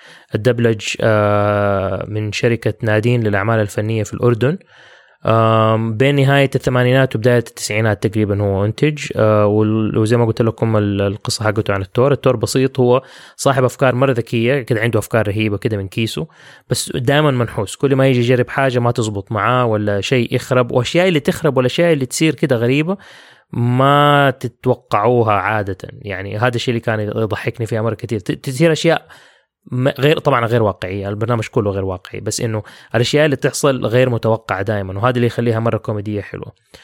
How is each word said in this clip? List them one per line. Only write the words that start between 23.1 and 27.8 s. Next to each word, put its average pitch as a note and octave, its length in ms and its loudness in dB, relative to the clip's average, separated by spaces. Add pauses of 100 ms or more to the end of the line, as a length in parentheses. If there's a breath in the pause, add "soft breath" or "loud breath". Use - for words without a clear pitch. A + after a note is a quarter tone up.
ما C#3 800 4
تتوقعوها A#2 1000 0
عادة. G2 440 -2 (140)
يعني G2 460 -10
هذا A#2+ 180 0
الشيء A#2+ 160 -2
اللي A#2 100 -2
كان A2 180 -2
يضحكني A2 640 -4
فيها A2 160 -4